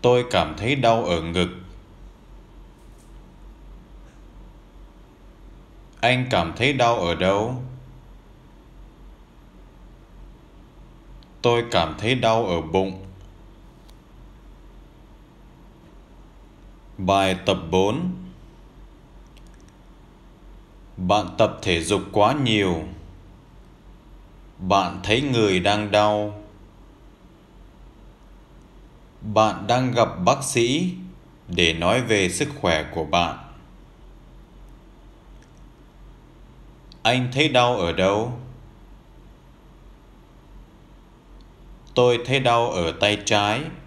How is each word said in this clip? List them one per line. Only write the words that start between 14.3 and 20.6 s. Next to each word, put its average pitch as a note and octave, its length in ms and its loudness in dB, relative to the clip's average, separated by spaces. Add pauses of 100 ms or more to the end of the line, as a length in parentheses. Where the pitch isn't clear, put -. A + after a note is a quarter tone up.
Bài F#2+ 380 2 (100)
tập F#2+ 120 2 (140)
bốn. A2+ 400 2 (2750)